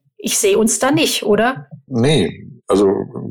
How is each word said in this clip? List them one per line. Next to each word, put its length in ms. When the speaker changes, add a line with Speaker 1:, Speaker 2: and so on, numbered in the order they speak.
Speaker 1:
ich 200
sehe 200
uns 220
da 100
nicht, 320
oder? 460
Speaker 2:
Nee, 580
also 240